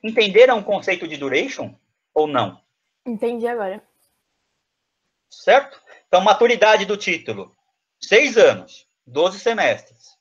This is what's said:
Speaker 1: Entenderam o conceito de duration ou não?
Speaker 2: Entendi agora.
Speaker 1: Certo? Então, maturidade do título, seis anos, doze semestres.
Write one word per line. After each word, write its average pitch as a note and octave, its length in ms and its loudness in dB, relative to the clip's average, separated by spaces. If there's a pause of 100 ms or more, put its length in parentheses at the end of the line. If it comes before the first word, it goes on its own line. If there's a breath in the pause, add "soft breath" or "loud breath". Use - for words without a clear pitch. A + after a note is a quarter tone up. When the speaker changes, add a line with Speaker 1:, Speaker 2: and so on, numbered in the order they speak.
Speaker 1:
Entenderam A3+ 560 4
o G3 40 -10
conceito F#3 440 -4
de D3+ 100 -12
duration C#3 580 -6 (380)
ou D3+ 140 0
não? A#2+ 360 -4 (400)
Speaker 2:
Entendi A#3 440 -6
agora. G#3+ 360 -8 (1500)
Speaker 1:
Certo? - 500 0 (260 soft breath)
Então, F3+ 140 2
maturidade G#3+ 640 2
do G3+ 100 -6
título, A2+ 640 -10 (420)
seis A#3 380 2
anos, B2+ 500 2 (160)
doze F3 360 -4
semestres. - 800 -4